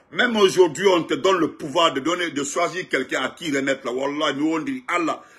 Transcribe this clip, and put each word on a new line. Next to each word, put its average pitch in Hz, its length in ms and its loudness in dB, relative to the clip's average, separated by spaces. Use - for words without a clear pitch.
Même 220 260 0
aujourd'hui, 180 500 4
on 175 160 4
te 165 100 -2
donne 180 240 2
le 156 160 0
pouvoir 160 400 0
de 139 80 -2
donner, 170 280 -2
de 143 140 -4
choisir 170 440 -4
quelqu'un 139 360 -2
à 127 60 -4
qui 156 260 -6
remettre 135 300 -2
la 117 60 -4
Wallah, 143 420 -2
nous 156 200 0
on 160 60 -2
dit, 135 280 -6
Allah, 165 360 -2